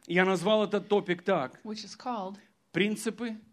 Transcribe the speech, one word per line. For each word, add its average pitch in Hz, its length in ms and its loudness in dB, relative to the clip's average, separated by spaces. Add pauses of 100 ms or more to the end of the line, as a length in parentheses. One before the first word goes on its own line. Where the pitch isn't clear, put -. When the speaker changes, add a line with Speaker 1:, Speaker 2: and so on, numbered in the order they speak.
Speaker 1:
Я 180 200 4
назвал 190 380 4
этот 202 240 -2
топик 180 340 0
так. 160 420 0
Speaker 2:
which 214 220 -10
is 185 120 -18
called 202 380 -6 (360)
Speaker 1:
Принципы, 214 640 -2 (160)